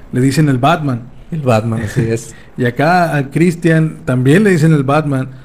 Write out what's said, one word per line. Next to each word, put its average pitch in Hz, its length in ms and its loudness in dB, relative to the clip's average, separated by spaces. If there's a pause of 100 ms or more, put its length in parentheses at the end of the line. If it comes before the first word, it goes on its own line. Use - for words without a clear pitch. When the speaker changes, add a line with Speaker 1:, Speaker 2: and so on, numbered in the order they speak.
(120)
Speaker 1:
le 123 100 -2
dicen 135 280 2
el 135 80 0
Batman. 139 460 -2 (280)
Speaker 2:
El 160 100 -6
Batman, 113 420 0
así - 260 -4
es. 117 300 -6
Speaker 1:
<laughs> - 60 -20 (120)
Y 127 80 -2
acá 156 500 0
a 135 140 -2
Cristian 160 760 0
también 135 400 2
le 208 60 2
dicen 160 240 4
el 143 100 2
Batman, 135 460 -2 (160)